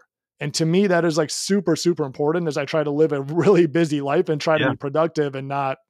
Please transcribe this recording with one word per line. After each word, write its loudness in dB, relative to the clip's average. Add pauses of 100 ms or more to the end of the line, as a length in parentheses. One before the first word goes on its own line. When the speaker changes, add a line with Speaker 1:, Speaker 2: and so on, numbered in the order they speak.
(400)
Speaker 1:
And -6
to 0
me, 4
that 2
is, 0
like, 0
super, 0
super 0
important -2
as -4
I -2
try 0
to -4
live 2
a -2
<laughs> -
really 2
busy 0
life 0
and -2
try 2
to 0
Speaker 2:
Yeah. 2
Speaker 1:
be -4
productive -2
and -8
not, -4 (120)